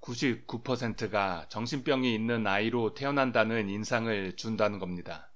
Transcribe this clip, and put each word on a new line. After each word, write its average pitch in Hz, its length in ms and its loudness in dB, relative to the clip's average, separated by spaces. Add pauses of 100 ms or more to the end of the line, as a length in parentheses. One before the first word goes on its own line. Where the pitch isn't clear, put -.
구십구 120 600 -2
퍼센트가 104 840 -2
정신병이 127 640 0
있는 113 320 0
아이로 110 460 2
태어난다는 117 760 2
인상을 104 680 0
준다는 107 420 0
겁니다. 90 560 -8